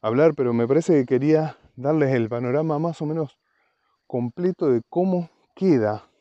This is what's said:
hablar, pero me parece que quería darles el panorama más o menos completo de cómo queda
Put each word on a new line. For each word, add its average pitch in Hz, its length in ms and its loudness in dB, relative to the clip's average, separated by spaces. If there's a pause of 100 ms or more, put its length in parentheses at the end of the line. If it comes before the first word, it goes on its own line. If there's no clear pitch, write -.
hablar, 135 340 4
pero 123 180 0
me 117 140 0
parece 156 260 2
que 139 120 4
quería 151 520 0 (180)
darles 139 380 0
el 117 140 0
panorama 131 520 -2
más 165 220 -6
o 156 40 -6
menos 151 320 -6 (680)
completo 151 640 -4
de 117 200 2
cómo 180 400 -2 (260)
queda 113 540 0 (120)